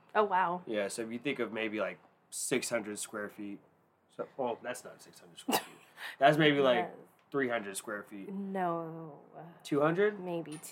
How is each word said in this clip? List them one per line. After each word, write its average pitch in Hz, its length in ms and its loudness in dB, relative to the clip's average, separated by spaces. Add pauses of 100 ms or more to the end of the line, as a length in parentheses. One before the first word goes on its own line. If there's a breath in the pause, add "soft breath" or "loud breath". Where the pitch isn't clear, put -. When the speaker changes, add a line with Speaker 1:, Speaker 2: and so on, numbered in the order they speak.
(140)
Speaker 1:
Oh, 214 100 4
wow. 180 420 0
Speaker 2:
Yeah, 104 220 0
so 113 140 -6
if 113 100 -6
you 120 60 -6
think 135 220 -2
of 107 120 -2
maybe, 110 280 -2
like, 92 180 -4 (320)
six - 400 -2
hundred 104 280 -2
square 104 300 -8
feet. 101 300 -12 (580)
So, - 100 -6 (100)
well, 120 260 -2
that's 123 220 -8
not 82 180 -16
six - 180 -20
hundred - 180 -20
square - 200 0
feet. - 200 -10 (180)
Speaker 1:
<laughs> - 220 -12
Speaker 2:
That's 147 180 8
maybe, 147 240 8
like, 127 180 8
Speaker 1:
Yes. - 120 0 (400)
Speaker 2:
three 135 180 0
hundred 101 280 -2
square 104 320 -6
feet. 101 240 -10
Speaker 1:
No. 170 800 -4 (520)
Speaker 2:
Two 143 160 0
hundred? 190 400 4
Speaker 1:
Maybe 165 400 -6 (100)